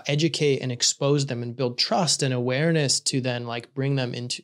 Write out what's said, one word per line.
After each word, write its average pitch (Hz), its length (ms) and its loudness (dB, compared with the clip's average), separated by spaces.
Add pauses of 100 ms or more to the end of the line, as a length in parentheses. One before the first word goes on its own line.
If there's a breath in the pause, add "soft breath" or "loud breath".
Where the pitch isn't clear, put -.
educate 147 540 2
and 131 100 -2
expose 139 540 2
them 120 180 -4
and 120 100 -6
build 123 240 -2
trust 185 460 2
and 131 100 2
awareness 131 680 2
to - 180 -2
then, 123 260 -2
like, 120 280 -8
bring 139 240 0
them 123 160 -2
into, 123 300 -6